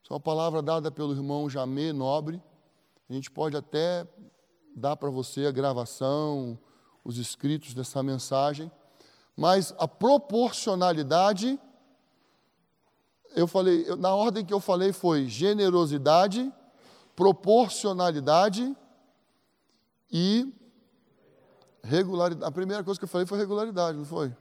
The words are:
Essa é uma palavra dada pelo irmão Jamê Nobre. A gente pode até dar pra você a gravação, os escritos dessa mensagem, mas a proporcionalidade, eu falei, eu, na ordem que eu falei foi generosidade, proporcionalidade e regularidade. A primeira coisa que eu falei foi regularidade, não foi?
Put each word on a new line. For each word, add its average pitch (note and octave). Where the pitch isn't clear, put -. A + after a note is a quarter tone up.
Essa -
é -
uma D3
palavra D#3+
dada D#3
pelo C#3+
irmão C#3+
Jamê C#3
Nobre. D3+
A B2
gente C#3
pode D3+
até F3
dar C#3
pra C#3+
você C3
a C#3+
gravação, C3+
os A#2+
escritos C#3
dessa C3
mensagem, C#3
mas F3+
a D#3+
proporcionalidade, G3
eu E3+
falei, F3+
eu, -
na F#3+
ordem G#3+
que F3
eu G3+
falei F#3+
foi D#3
generosidade, F3+
proporcionalidade F#3+
e G#3+
regularidade. F3
A E3
primeira F#3+
coisa F#3
que -
eu -
falei F3+
foi G3+
regularidade, G3
não D3
foi? D3